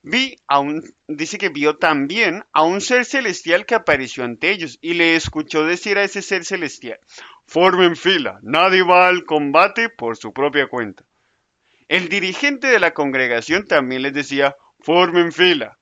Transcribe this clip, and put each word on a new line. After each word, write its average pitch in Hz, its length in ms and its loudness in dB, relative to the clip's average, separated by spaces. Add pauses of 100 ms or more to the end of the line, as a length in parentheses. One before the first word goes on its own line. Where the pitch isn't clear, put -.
Vi 247 300 -4 (120)
a 143 100 2
un", 147 240 -4 (260)
dice 156 300 -8
que 196 100 -4
vio 147 280 -2
también 175 760 -2
a 156 100 2
un 185 200 0
ser 247 240 0
celestial 196 580 -2
que 233 120 -2
apareció 135 480 -2
ante 120 260 -4
ellos 170 320 -6
y 165 120 -6
le 165 220 2
escuchó 156 480 -2
decir 180 320 -2
a 202 60 2
ese 196 180 -4
ser 185 240 -4
celestial, 156 540 -8 (480)
"Formen 175 500 4
fila, 143 460 -2
nadie 185 400 2
va 180 260 6
al 180 160 0
combate 165 640 2
por 117 300 -6
su 110 160 -12
propia 139 320 0
cuenta". 117 380 -8 (840)
El 175 220 0
dirigente 202 560 -2
de 233 140 4
la 170 120 2
congregación 135 760 -2
también 131 360 0
les 139 100 -4
decía, 139 440 -2 (240)
"Formen 170 520 2
fila". 160 500 0